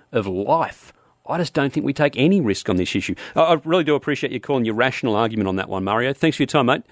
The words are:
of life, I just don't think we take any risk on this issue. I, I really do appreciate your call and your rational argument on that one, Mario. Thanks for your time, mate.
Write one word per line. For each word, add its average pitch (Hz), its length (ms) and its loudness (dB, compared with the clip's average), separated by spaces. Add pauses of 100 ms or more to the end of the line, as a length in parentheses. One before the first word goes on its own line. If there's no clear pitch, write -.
(120)
of 107 140 0
life, 104 680 -2 (360)
I 147 60 -2
just 175 160 -4
don't 139 180 0
think - 140 -4
we 139 80 -2
take 147 240 0
any 170 240 4
risk 104 300 -2
on 92 60 2
this 90 200 -2
issue. 92 180 -4 (220)
I, - 40 2
I 165 240 4
really 165 200 2
do 151 100 2
appreciate 143 360 -2
your 123 100 -6
call 143 160 -2
and 120 80 0
your 110 100 0
rational 117 400 0
argument 110 320 0
on 95 100 -2
that 95 120 -4
one, 95 160 -4
Mario. 117 300 0
Thanks - 240 0
for 151 60 0
your - 20 -2
time, 139 200 2
mate. 135 260 2